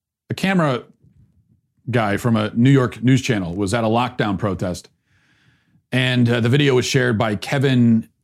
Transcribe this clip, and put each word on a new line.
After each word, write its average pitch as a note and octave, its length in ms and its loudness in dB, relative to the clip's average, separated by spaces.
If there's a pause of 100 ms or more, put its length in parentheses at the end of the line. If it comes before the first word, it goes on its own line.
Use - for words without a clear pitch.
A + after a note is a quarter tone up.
(300)
a A#2 40 -4
camera E3 500 -2 (1040)
guy G#2+ 260 0
from A#2 200 0
a G#2+ 180 -2
New A#2 160 4
York B2 320 2
news B2+ 200 4
channel F#2+ 320 -4
was G2+ 200 -2
at A#2 100 0
a A2 40 0
lockdown A#2 500 -2
protest. F#2 500 -6 (1040)
And, B2+ 360 0
uh, A#2+ 120 0
the A#2 80 0
video C#3 260 2
was B2 120 0
shared B2 320 0
by A2 180 -2
Kevin B2 720 2 (160)